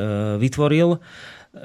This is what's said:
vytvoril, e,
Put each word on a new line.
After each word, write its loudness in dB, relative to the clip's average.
vytvoril, 2
e, -6